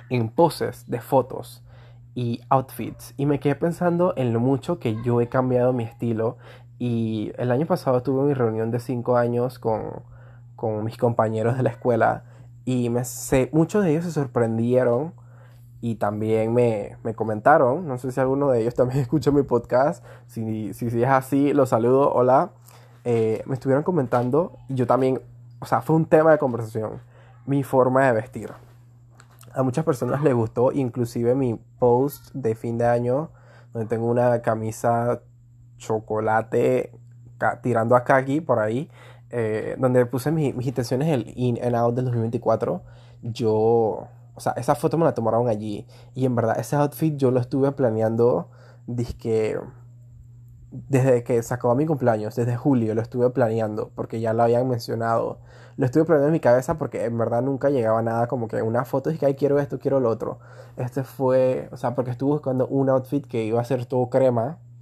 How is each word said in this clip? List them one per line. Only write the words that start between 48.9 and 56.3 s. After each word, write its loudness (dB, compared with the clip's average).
desde 2
que 0
se -6
acabó 0
mi 0
cumpleaños, 0
desde 0
julio 0
lo 0
estuve 0
planeando, -2
porque -8
ya 0
lo 2
habían 2
mencionado. -4
Lo 0
estuve 2
planeando 4
en 2